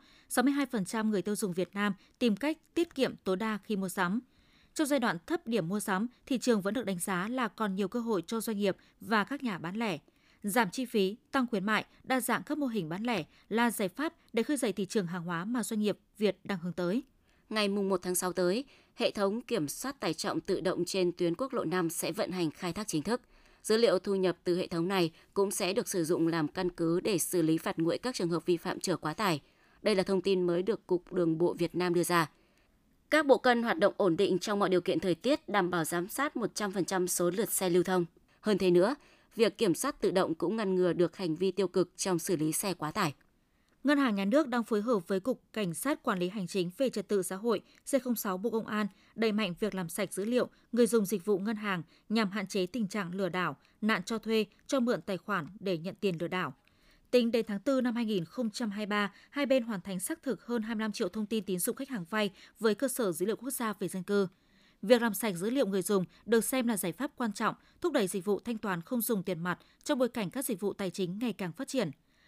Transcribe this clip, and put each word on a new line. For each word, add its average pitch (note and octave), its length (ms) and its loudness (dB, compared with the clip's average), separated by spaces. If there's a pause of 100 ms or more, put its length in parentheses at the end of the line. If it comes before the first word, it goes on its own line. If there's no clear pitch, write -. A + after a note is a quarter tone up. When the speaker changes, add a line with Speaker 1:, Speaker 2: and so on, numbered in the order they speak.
(300)
Speaker 1:
sáu B3 140 2
mươi C#4 100 4
hai C#4+ 120 0
phần G3+ 200 -2
trăm A3 240 -2
người G3+ 120 2
tiêu G#3 140 -2
dùng F#3+ 180 -2
Việt F3 220 -4
Nam G#3 180 0 (260)
tìm A#3 160 4
cách D4+ 220 -2 (160)
tiết E4+ 220 0
kiệm B3 280 0
tối F#3 120 0
đa G#3+ 280 -2
khi G#3+ 120 -4
mua F#3+ 140 -2
sắm. F#3+ 300 0 (540)
Trong - 140 0
giai C#4 120 2
đoạn G3+ 260 0
thấp E4+ 220 -4
điểm G#3 200 0
mua G3+ 120 -2
sắm, G3+ 280 -2 (180)
thị C#4 120 0
trường A3 240 2
vẫn G3+ 120 -2
được B3+ 120 -4
đánh F#3 140 -2
giá F#3 280 -2
là B3 200 -2
còn G3+ 280 -4
nhiều G3 120 0
cơ A#3 120 -4
hội A3 280 0
cho A3+ 140 -4
doanh G#3+ 160 -4
nghiệp G3+ 200 0 (240)
và G3+ 220 0
các C#4 200 -8
nhà G#3 140 -4
bán E3+ 180 -8
lẻ. G#3+ 220 -2 (460)
Giảm G#3 260 2
chi B3+ 160 -6
phí, G3+ 300 0 (160)
tăng C4 160 0
khuyến F#3+ 180 -2
mại, G#3+ 200 0 (180)
đa C4 180 0
dạng G3 220 0
các D4+ 140 -4
mô C#4+ 100 0
hình G3+ 220 -4
bán F#3 140 -6
lẻ A3 200 -2 (260)
là A#3 220 2
giải F#3+ 180 -2
pháp D4+ 240 -6 (200)
để A3+ 100 2
khơi C#4+ 140 0
dậy A3 160 0
thị G3 120 -2
trường F#3 220 -2
hàng F3 160 -6
hóa E3+ 220 -4
mà A#3+ 180 -2
doanh G#3+ 160 -4
nghiệp G#3 200 0 (180)
Việt G3+ 260 2
đang F#3+ 160 -4
hướng E3+ 140 -6
tới. F#3 300 0 (460)
Speaker 2:
Ngày G#3+ 180 0
mùng G3 220 0
một F#3+ 140 2
tháng F3+ 120 -2
sáu F3+ 180 -2
tới, F#3 320 0 (300)
hệ A#3+ 160 0
thống G#3 300 0
kiểm F3 260 -2
soát - 320 -8
tải E3+ 140 0
trọng E3 260 -4
tự F3 220 -2
động F3 240 0
trên F3+ 260 0
tuyến E3+ 240 0
quốc C4 180 -4
lộ A#3 100 0
năm E3+ 260 0
sẽ D#3 220 -4
vận E3+ 200 -4
hành F3 200 -2
khai F3 220 -6
thác G#3+ 140 -8
chính D#3 140 -2
thức. A3+ 200 -2 (420)
Dữ A3 140 4
liệu F#3+ 220 6
thu G3 160 -2
nhập F#3 280 2
từ F3 140 2
hệ F#3+ 100 -2
thống E3+ 200 -2
này F#3 240 2 (220)
cũng G3+ 180 2
sẽ F#3+ 220 -2
được A3+ 140 0
sử F3+ 160 0
dụng E3 240 2
làm D#3+ 200 0
căn F3+ 220 -2
cứ E3+ 300 0
để F#3+ 180 0
xử E3+ 240 0
lý D#3+ 160 4
phạt F#3+ 220 -4
nguội E3 180 2
các B3 180 -4
trường F3+ 140 -2
hợp E3 160 -2
vi F3 120 2
phạm - 220 -6
chở E3 180 -2
quá D#3 160 -4
tải. F3+ 280 0 (400)
Đây G#3+ 140 2
là F#3 80 4
thông F#3+ 180 0
tin F#3 260 2
mới F3 160 2
được G3+ 240 -4
Cục - 260 -2
Đường E3 240 2
bộ E3+ 160 2
Việt E3+ 220 -4
Nam F3 180 0
đưa F3 100 4
ra. E3+ 260 2 (800)
Các D#4 160 4
bộ B3+ 120 8
cân A#3+ 260 4
hoạt G3+ 160 0
động F#3+ 180 4
ổn F3 200 4
định F#3 220 4
trong G#3 200 -2
mọi F#3 100 2
điều F3+ 120 4
kiện E3+ 180 0
thời F3 160 0
tiết, - 340 0
đảm F#3+ 200 2
bảo F3 140 0
giám F3 240 -2
sát C#4 300 -4
một G#3 180 -2
trăm G3+ 160 -4
phần F#3 140 -2
trăm F3+ 220 0
số F3 220 0
lượt F#3+ 220 -2
xe F#3 180 0
lưu F3 140 4
thông. F3+ 220 2 (340)
Hơn G#3+ 180 2
thế F#3 140 4
nữa, F3+ 240 6 (400)
việc G#3 220 2
kiểm F#3 180 4
soát - 260 -4
tự F#3 100 2
động E3+ 240 2
cũng F3+ 200 -2
ngăn G3 200 0
ngừa F3+ 180 4
được E3+ 240 0
hành E3 180 -2
vi F#3 160 0
tiêu F#3 160 0
cực F3 300 0
trong F#3 220 0
xử F#3 160 -2
lý D#3 160 0
xe F#3 220 -2
quá D#3 180 -6
tải. F3+ 220 0 (720)
Speaker 1:
Ngân C#4+ 140 4
hàng B3+ 180 2
Nhà G3 100 0
nước C4+ 220 4
đang A#3+ 160 0
phối G#3 180 0
hợp A3 260 0
với F#3+ 120 0
Cục A#3+ 220 -2 (120)
Cảnh F#3+ 200 -2
sát D4 300 -4
Quản G3+ 160 0
lý F3+ 100 0
Hành F#3+ 180 -6
chính F3+ 300 -2
về C4 120 2
Trật G3+ 180 -6
tự G3+ 140 2
xã F#3 140 -4
hội G#3+ 260 0 (300)
C C4 120 2
không B3 120 -2
sáu F#3+ 220 -2
Bộ G#3+ 120 -2
Công A3 180 -4
an G#3 200 0 (280)
đẩy A3 160 2
mạnh G3+ 280 0
việc G3+ 160 -2
làm F3+ 140 -4
sạch G3 240 -4
dữ F#3+ 120 -4
liệu A#3 240 0 (220)
người A#3 160 6
dùng A3+ 180 4
dịch F3+ 200 -2
vụ G#3 140 2
ngân G#3+ 160 -2
hàng G3+ 280 -2 (260)
nhằm G#3+ 220 2
hạn G3 160 -4
chế F#3 180 0
tình G#3+ 220 -4
trạng F#3 280 -6
lừa F#3+ 140 0
đảo, E3 280 -2 (240)
nạn G#3 240 2
cho A3+ 120 -4
thuê, A3 280 0 (220)
cho C#4 120 0
mượn A3+ 220 2
tài F#3+ 160 -6
khoản F#3 300 -4 (120)
để F#3 180 -2
nhận E3+ 180 -8
tiền F#3+ 240 -2
lừa E3+ 80 -4
đảo. E3+ 260 -4 (580)
Tính A#3 200 6
đến A3+ 160 2
tháng G3+ 120 -4
tư C4 220 2
năm A#3 140 0
hai A#3+ 100 -2
nghìn G3 200 0
không A#3 240 -4
trăm A3 200 -4
hai G#3 160 -6
mươi F#3+ 40 -4
ba, G#3 240 0 (160)
hai C#4+ 160 -2
bên B3+ 180 4
hoàn A3 180 -6
thành F#3 180 -6
xác - 240 -6
thực A#3 220 -4
hơn A#3+ 160 -2
hai A3 140 -4
mươi G#3+ 60 -4
lăm A3 100 -2
triệu G3+ 180 -2
thông G#3+ 160 -6
tin A3 180 -2
tín F3+ 160 -2
dụng A#3 160 -2
khách C4+ 140 -10
hàng G3+ 200 -8
vay G#3+ 220 0 (280)
với G#3 160 4
cơ C4+ 120 0
sở A3 240 0
dữ F3 140 -2
liệu G#3+ 100 0
quốc B3 140 -8
gia A3+ 240 -4
về F#3+ 140 -4
dân F#3 160 -6
cư. G3+ 240 2 (560)
Việc A#3 180 6
làm A#3 120 0
sạch G3+ 220 -2
dữ F3+ 140 -4
liệu B3+ 180 2
người G3 140 2
dùng F#3 240 2 (200)
được A3 180 4
xem C4 240 0
là A3+ 100 2
giải F3 140 -2
pháp G3 240 -6
quan A#3 180 -2
trọng A3 220 -2 (260)
thúc E4+ 120 0
đẩy A3 140 4
dịch F#3 180 -4
vụ G3+ 140 0
thanh A#3 180 -6
toán F#3 240 -4
không A#3+ 200 -4
dùng G#3+ 220 0
tiền F3 160 -4
mặt F3 200 -4 (240)
trong D4 160 0
bối B3 100 2
cảnh G#3 200 -4
các C4+ 160 -6
dịch G3+ 140 -4
vụ G3+ 140 -2
tài G3 160 -4
chính F#3 300 -4
ngày A#3 140 -2
càng F3+ 180 -8
phát C4+ 160 -10
triển. G3+ 240 -2 (360)